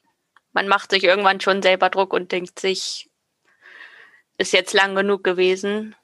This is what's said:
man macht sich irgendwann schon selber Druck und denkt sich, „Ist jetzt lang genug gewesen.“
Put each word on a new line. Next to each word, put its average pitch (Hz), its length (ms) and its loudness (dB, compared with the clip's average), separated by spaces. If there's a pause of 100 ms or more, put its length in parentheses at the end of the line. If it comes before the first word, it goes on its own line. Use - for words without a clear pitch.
(540)
man 190 140 -2
macht 196 240 0
sich 190 120 2
irgendwann 190 380 2
schon 196 200 0
selber 185 280 2
Druck 190 240 -2
und 180 180 -4
denkt 180 280 -6
sich, - 500 -6 (1300)
„Ist - 160 -2
jetzt 185 200 0
lang 196 220 2
genug 196 280 0
gewesen.“ 190 800 -2